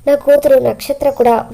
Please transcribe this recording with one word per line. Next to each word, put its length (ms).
నా 80
కూతురు 440
నక్షత్ర 520
కూడా 440